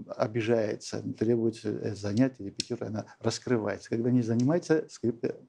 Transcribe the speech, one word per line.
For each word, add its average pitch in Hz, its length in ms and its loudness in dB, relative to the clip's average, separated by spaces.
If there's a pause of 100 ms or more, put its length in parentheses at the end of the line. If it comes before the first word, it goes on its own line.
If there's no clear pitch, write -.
(180)
обижается, 110 840 0 (160)
требует, 113 460 2
э, 113 320 -2
занятий, 104 500 0
репетирует, - 440 -6
она 107 160 -4 (160)
раскрывается. 113 680 0
Когда 120 220 2
не 123 120 4
занимается, 147 680 2
скрипка - 460 -2 (140)